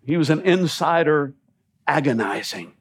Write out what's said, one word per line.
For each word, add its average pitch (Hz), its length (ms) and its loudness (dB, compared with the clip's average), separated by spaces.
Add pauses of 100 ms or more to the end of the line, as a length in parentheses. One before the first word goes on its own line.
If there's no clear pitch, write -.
He 147 120 -2
was 151 140 0
an 156 100 2
insider 165 920 2 (520)
agonizing 110 960 -2